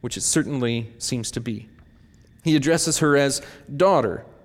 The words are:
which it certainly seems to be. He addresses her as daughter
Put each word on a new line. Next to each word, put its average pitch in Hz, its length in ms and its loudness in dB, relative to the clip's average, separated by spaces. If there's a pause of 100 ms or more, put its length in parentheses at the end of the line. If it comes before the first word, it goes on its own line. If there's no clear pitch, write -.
which 117 160 -8
it 95 40 -6
certainly 120 760 -2
seems 120 340 -6
to - 80 -6
be. 117 300 -8 (720)
He 156 120 2
addresses 151 420 2
her 147 180 4
as 139 280 2 (320)
daughter 143 500 2 (200)